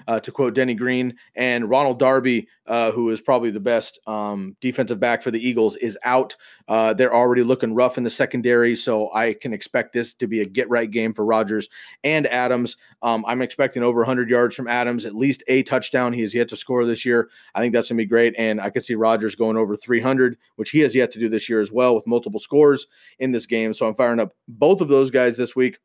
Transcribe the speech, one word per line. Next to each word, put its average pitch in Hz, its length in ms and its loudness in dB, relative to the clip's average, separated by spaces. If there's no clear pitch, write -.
uh, 113 120 0
to - 120 -14
quote 123 220 0
Denny 127 200 0
Green, 127 400 -2
and 120 340 -2
Ronald 131 300 2
Darby, 127 500 2
uh, 117 240 0
who 113 200 -2
is 110 100 -4
probably 120 300 0
the 104 100 -6
best, 113 460 -2
um, 104 560 -6
defensive 123 360 -4
back 117 240 0
for 127 80 -4
the 113 160 -4
Eagles, 113 300 0
is 110 260 -6
out. 131 340 0
Uh, 110 260 2
they're 120 200 2
already 123 280 4
looking 120 320 0
rough 127 240 2
in 127 60 -4
the 117 60 -2
secondary, 120 680 2
so 107 360 -2
I 110 220 0
can 120 180 -10
expect 110 400 -6
this 120 220 -4
to 127 120 -6
be 107 140 -2
a 101 60 0
get-right 117 440 -2
game 113 220 -2
for 107 120 -4
Rodgers 110 440 0
and 147 260 0
Adams. 123 500 -2
Um, 113 260 0
I'm 123 140 -2
expecting 127 400 -2
over 120 200 2
a 117 40 2
hundred 123 240 -2
yards 123 260 2
from 123 120 -8
Adams, 120 360 -2
at 104 100 -10
least 131 320 -2
a 131 160 2
touchdown. 127 520 -2
He 120 80 -4
has 104 100 -4
yet 117 160 0
to 107 80 -10
score 123 300 -2
this 117 180 -2
year. 120 240 2
I 95 60 -4
think 117 140 0
that's 117 160 0
gonna 117 80 -2
be 110 80 -2
great, 113 320 4
and 110 200 0
I 101 120 -4
could 117 160 -6
see 120 80 -4
Rodgers 110 420 0
going 113 220 0
over 104 180 -2
three 117 240 -2
hundred, 127 380 2
which 110 140 -6
he 151 100 2
has 127 140 2
yet 123 180 2
to 113 60 -16
do 113 100 -2
this 110 220 -2
year 110 100 2
as 101 100 -2
well, 123 240 2
with 107 120 -2
multiple 113 340 -2
scores 143 460 4
in 131 140 -2
this 117 120 -2
game. 110 300 -2
So - 120 -2
I'm 110 80 -2
firing 120 240 2
up 107 160 -2
both 151 320 2
of 160 80 0
those 135 220 4
guys 123 260 2
this 123 180 -4
week. 127 300 0